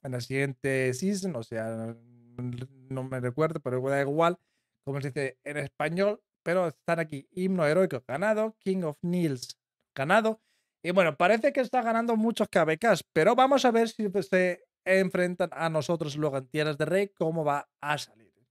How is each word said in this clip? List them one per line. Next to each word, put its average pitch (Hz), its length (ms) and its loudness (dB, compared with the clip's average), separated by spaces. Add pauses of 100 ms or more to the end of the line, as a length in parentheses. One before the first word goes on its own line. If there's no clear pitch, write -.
en 135 80 -8
la 123 100 -6
siguiente 135 720 -2
season, 185 420 -4
o 113 80 -8
sea, 113 520 -8 (420)
no, 123 300 -8 (220)
no 131 140 -6
me 131 160 -6
recuerdo, 151 400 -2
pero 127 220 -4
da 139 200 0
igual 165 380 2 (440)
cómo 139 180 -6
se 139 80 -6
dice 135 340 -6
en 147 140 -8
español, 165 680 -2 (180)
pero 175 280 0
están 170 300 -2
aquí, 151 320 -6
Himno 185 360 0
Heroico 160 400 2
ganado, 214 520 -2
King 190 240 -4
of 151 180 -6
Kneels 170 580 -2 (340)
ganado, 214 480 2 (400)
y 165 80 -4
bueno, 175 280 2
parece 226 360 4
que 269 80 0
está 254 220 0
ganando 233 320 0
muchos 220 340 0
K 170 160 4
B 160 140 0
Ks, 208 240 2 (100)
pero 175 220 4
vamos 262 300 4
a 247 60 6
ver 226 180 4
si 214 200 -4 (120)
se 180 440 0 (180)
enfrentan 185 720 2
a 160 160 -2
nosotros 160 460 -2
luego 151 220 -2
en 131 100 -8
Tierras 151 300 -2
de 151 80 2
Rey, 196 240 0
cómo 160 340 -2
va 143 260 -2 (120)
a 147 180 -2
salir. 107 340 -18 (180)